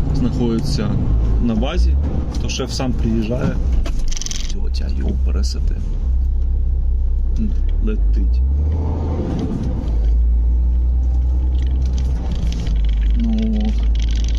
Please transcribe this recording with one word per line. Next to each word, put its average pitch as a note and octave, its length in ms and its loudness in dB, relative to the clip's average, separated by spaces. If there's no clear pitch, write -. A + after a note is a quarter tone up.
знаходиться A2+ 760 0
на A#2 120 0
базі, D3+ 400 2
то A#2 80 -2
шеф B2+ 220 -4
сам B2+ 220 -2
приїжджає. A#2 640 -2
Тьотя, - 340 -2
його - 140 -2
пересити. - 500 0
Летить. - 560 2
Ну, G#3+ 480 0
от. A3 80 0